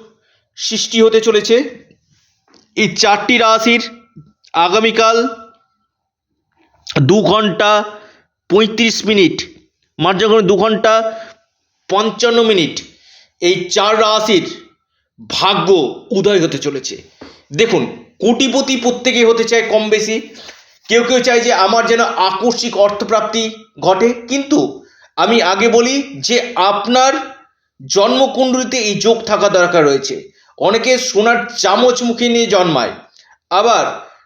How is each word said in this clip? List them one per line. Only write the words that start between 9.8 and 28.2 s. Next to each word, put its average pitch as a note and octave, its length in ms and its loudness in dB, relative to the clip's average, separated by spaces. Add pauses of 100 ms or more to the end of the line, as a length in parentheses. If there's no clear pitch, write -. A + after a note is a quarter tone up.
মার্জাগণ G#3 420 2
দু G3 160 2
ঘন্টা A3 560 0 (800)
পঞ্চান্ন A3+ 520 0
মিনিট, F#3+ 380 0 (600)
এই F3 300 -2
চার G#3+ 300 0
রাশির G#3+ 460 0 (840)
ভাগ্য F3 680 0 (160)
উদয় G3 300 0
হতে D3+ 180 -2
চলেছে। C#3 440 -10 (500)
দেখুন, E3 340 0 (340)
কোটিপতি C4 560 0
প্রত্যেকেই A#3+ 480 0
হতে A3+ 200 2
চায় A#3 180 0
কম A3 280 0
বেশি, A3 300 -2 (680)
কেউ A#3 140 2
কেউ B3 180 0
চায় A#3+ 200 2
যে A#3+ 120 0
আমার G#3+ 340 2
যেন A3+ 140 2
আকস্মিক G#3+ 760 -2
অর্থপ্রাপ্তি A3 720 0 (300)
ঘটে, G3 320 2
কিন্তু C#4 720 -4 (320)
আমি G#3 260 2
আগে G3 260 0
বলি A#3+ 340 2 (140)
যে A#3 380 -4
আপনার G#3 580 0 (720)
জন্মকুণ্ডলিতে B3+ 920 0